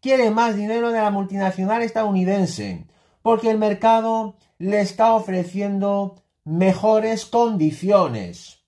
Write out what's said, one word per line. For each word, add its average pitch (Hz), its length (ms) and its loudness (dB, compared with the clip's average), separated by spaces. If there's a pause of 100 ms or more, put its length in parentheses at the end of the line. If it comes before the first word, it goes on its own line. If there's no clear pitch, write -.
Quiere 254 300 2
más 226 240 2
dinero 226 380 -2
de 226 80 0
la 208 100 2
multinacional 196 720 -2
estadounidense, 190 1040 -2 (340)
porque 226 300 2
el 220 80 0
mercado 220 760 0 (220)
le 196 220 -2
está 220 340 2
ofreciendo 196 1080 -4 (220)
mejores 214 840 0
condiciones. 170 1400 0